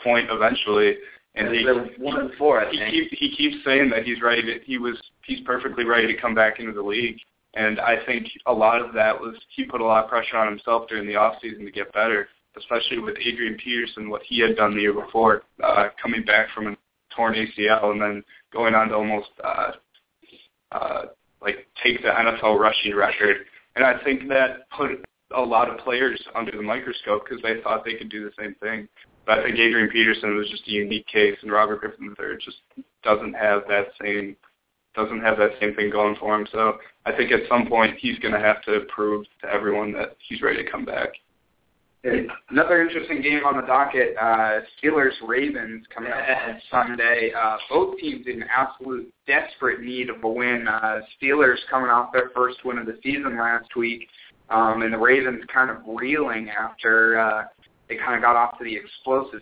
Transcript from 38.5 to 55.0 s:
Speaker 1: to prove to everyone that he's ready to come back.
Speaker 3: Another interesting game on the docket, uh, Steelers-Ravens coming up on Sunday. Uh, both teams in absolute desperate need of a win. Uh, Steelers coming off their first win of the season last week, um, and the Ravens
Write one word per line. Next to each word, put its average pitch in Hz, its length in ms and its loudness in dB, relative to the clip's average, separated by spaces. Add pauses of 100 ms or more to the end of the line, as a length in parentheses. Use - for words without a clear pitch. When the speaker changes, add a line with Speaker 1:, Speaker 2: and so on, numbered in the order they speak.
Speaker 1:
to 107 240 2
prove 104 380 -2 (160)
to - 60 -10
everyone 104 440 -2
that - 240 -8 (100)
he's - 160 -8
ready - 220 0
to - 60 -10
come - 140 -8
back. 64 260 -4 (1400)
Speaker 3:
Another 165 320 4
interesting 160 380 -4
game 147 240 0
on 143 120 2
the 127 100 -4
docket, 131 500 2
uh, 110 440 2 (180)
Steelers-Ravens 127 1120 0
coming 120 200 -8
up 135 120 -4 (240)
on 113 220 -12
Sunday. 117 640 2
Uh, 110 200 0 (120)
both 185 300 0
teams 127 300 -8
in 113 160 -8
absolute 131 680 -4 (140)
desperate 139 540 0
need 123 280 -6
of 113 140 -10
a 113 60 -2
win. 120 400 -2
Uh, 110 320 -2 (200)
Steelers 135 360 4 (120)
coming 127 220 0
off 120 220 2
their 127 200 0
first 123 320 -2
win 123 140 -6
of 113 80 -8
the 110 160 -8
season 135 340 -4
last 117 380 -2
week, 117 340 -4 (420)
um, 113 320 2
and 113 100 0
the 110 60 -2
Ravens 127 440 4 (100)